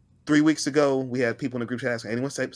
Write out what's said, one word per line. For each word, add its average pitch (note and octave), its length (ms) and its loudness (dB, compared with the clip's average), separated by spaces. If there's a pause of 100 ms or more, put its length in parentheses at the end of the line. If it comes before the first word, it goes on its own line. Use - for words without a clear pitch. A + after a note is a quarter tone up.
(260)
three D3+ 140 4
weeks D3+ 280 2
ago, C#3 320 2
we B2+ 200 -4
had A#2 180 0
people B2+ 200 -6
in A#2+ 40 -4
the A#2 40 -4
group A#2 160 -6
chat B2+ 100 -2
asking, A2 200 -6
"Anyone B2 180 -2
sa-, C3 140 -4 (120)